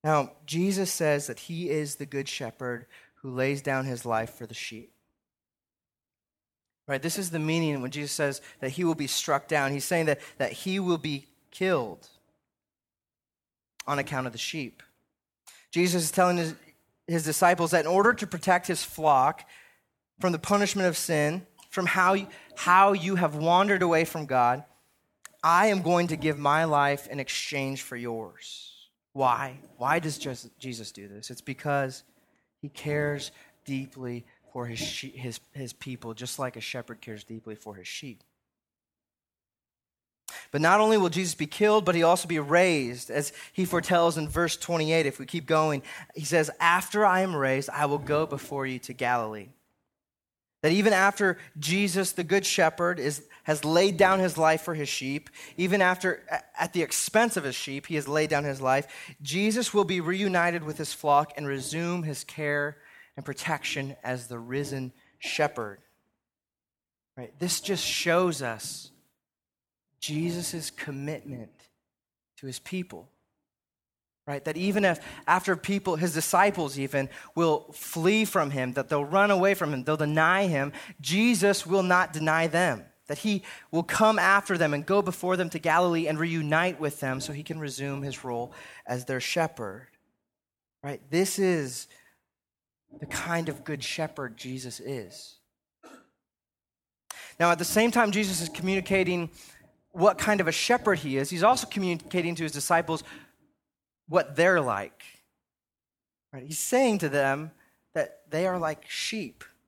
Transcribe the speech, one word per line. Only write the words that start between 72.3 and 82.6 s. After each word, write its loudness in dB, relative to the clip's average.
to -16
his -10
people. -10
Right? -8
That -2
even 2
if, 4
after 4
people, -2
his 0
disciples 2
even, -2
will 2
flee 0
from 0
him, -2
that -4
they'll 2
run 4
away 4
from -2
him, -4
they'll 0
deny 4
him, 0
Jesus 2
will 2
not 4
deny 2
them. 0